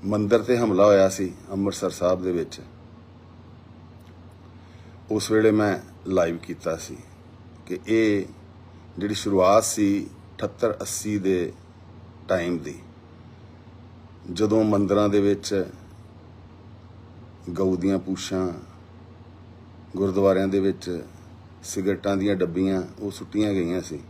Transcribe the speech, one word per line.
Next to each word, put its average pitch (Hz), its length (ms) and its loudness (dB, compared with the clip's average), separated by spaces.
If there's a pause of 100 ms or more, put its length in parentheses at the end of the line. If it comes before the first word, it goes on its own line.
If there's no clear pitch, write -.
ਮੰਦਿਰ 107 380 2
'ਤੇ 120 160 2
ਹਮਲਾ 104 260 4
ਹੋਇਆ 98 240 8
ਸੀ 95 240 -4 (180)
ਅੰਮ੍ਰਿਤਸਰ 98 400 -2
ਸਾਹਿਬ 90 320 -2
ਦੇ 90 100 -2
ਵਿੱਚ, 82 280 -6 (2500)
ਉਸ 107 200 -2
ਵੇਲੇ 110 200 6
ਮੈਂ 104 280 2 (280)
ਲਾਈਵ 87 300 0
ਕੀਤਾ 82 400 -8
ਸੀ - 200 -14 (720)
ਕਿ - 200 -8
ਇਹ 110 380 2 (760)
ਜਿਹੜੀ 104 160 -4
ਸ਼ੁਰੂਆਤ 101 500 4
ਸੀ 101 420 0 (300)
ਅਠੱਤਰ - 460 -2
ਅੱਸੀ 104 360 -6
ਦੇ 92 340 0 (760)
ਟਾਈਮ 87 300 -2
ਦੀ, 71 200 -12 (1500)
ਜਦੋਂ 107 320 4
ਮੰਦਿਰਾਂ 101 440 4
ਦੇ 101 120 4
ਵਿੱਚ 98 460 0 (1800)
ਗਊ 92 260 0
ਦੀਆਂ 95 220 0
ਪੂਛਾਂ, 92 540 -4 (1400)
ਗੁਰਦੁਆਰਿਆਂ 98 520 2
ਦੇ 95 120 2
ਵਿੱਚ 90 440 -4 (580)
ਸਿਗਰਟਾਂ 98 540 -2
ਦੀਆਂ 98 200 0
ਡੱਬੀਆਂ, 92 460 0 (160)
ਉਹ 104 120 -6
ਸੁੱਟੀਆਂ 104 420 -2
ਗਈਆਂ 90 280 -2
ਸੀ। 80 180 -10 (120)